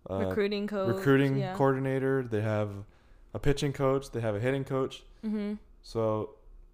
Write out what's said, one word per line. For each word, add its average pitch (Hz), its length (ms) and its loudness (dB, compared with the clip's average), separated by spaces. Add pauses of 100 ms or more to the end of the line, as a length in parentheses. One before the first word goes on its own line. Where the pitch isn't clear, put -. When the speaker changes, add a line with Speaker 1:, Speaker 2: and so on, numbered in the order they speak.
Speaker 1:
a 196 180 0
Speaker 2:
Recruiting 202 400 -2
coach, 190 280 0
Speaker 1:
recruiting 135 420 4
Speaker 2:
yeah. 135 180 -2
Speaker 1:
coordinator, 135 680 2
they 110 180 -2
have 107 280 0 (640)
a 104 60 -6
pitching 143 340 2
coach, 135 380 0
they 117 100 -4
have 110 140 0
a 101 40 -2
hitting 135 260 0
coach. 135 380 -2 (220)
Speaker 2:
Mm-hmm. 208 280 -4 (280)
Speaker 1:
So 110 540 -2 (380)